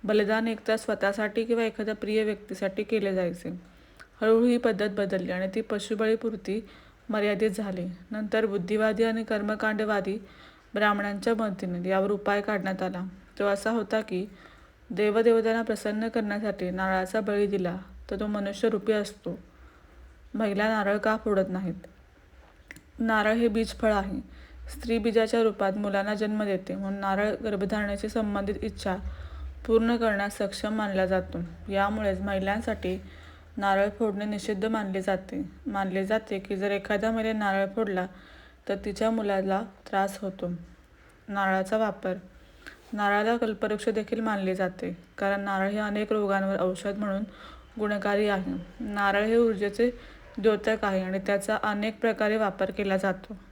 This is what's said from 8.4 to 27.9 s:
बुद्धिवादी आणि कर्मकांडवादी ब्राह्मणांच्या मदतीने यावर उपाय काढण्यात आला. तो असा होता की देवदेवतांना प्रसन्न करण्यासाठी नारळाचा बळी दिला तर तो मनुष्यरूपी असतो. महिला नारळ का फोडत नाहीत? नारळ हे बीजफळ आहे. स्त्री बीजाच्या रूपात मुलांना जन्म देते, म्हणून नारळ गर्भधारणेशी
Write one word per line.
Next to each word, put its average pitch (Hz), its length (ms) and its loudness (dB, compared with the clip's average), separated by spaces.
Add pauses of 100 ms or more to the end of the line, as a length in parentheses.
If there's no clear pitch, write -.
बुद्धिवादी 208 580 2
आणि 226 200 0
कर्मकांडवादी 214 960 0 (560)
ब्राह्मणांच्या 202 640 2
मदतीने 185 540 -2
यावर 190 220 4
उपाय 202 300 0
काढण्यात 190 400 -2
आला. 185 220 -4 (360)
तो 202 80 2
असा 202 240 2
होता 220 300 0
की 196 260 -4 (640)
देवदेवतांना 226 720 4
प्रसन्न 214 460 -2
करण्यासाठी 208 640 -2
नारळाचा 185 500 0
बळी 208 280 2
दिला 185 300 0 (340)
तर 196 80 -4
तो 214 80 0
मनुष्यरूपी 208 680 0
असतो. 202 460 -2 (960)
महिला 208 360 0
नारळ 208 280 2
का 220 280 0
फोडत 196 240 2
नाहीत? 185 240 -4 (1300)
नारळ 220 340 4
हे 233 140 4
बीजफळ 220 460 2
आहे. 196 260 0 (500)
स्त्री 233 280 -2
बीजाच्या 220 460 4
रूपात 202 300 2
मुलांना 202 400 0
जन्म 214 300 -2
देते, 190 320 -2
म्हणून 196 240 -4
नारळ 196 320 0 (120)
गर्भधारणेशी 202 680 -2